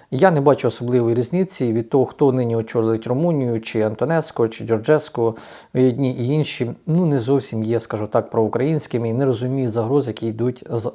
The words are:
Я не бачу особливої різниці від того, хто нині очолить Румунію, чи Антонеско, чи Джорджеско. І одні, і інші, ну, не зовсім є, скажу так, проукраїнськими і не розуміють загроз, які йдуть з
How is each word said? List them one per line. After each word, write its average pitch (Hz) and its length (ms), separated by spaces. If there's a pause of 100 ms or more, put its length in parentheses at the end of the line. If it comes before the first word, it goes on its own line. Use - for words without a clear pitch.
(100)
Я 160 200
не 156 100
бачу 139 280
особливої 120 460
різниці 127 580
від 113 180
того, 135 160
хто 139 260
нині 120 240
очолить 113 500
Румунію, 131 540
чи 113 220
Антонеско, 127 680
чи 113 160
Джорджеско. 113 680 (400)
І 131 140
одні, 127 240
і 123 140
інші, 143 480 (120)
ну, 170 200
не 147 120
зовсім 120 460
є, 113 160
скажу 107 260
так, 113 240
проукраїнськими 117 800
і 113 40
не 131 120
розуміють 127 480
загроз, 123 340
які 113 200
йдуть 117 440
з 117 240